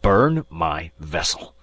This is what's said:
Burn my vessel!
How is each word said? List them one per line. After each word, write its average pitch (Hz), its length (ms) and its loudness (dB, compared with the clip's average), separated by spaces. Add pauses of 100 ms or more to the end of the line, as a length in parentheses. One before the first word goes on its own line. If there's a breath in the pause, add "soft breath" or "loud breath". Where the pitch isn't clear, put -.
Burn 135 460 4
my 80 500 -4
vessel! 76 640 -6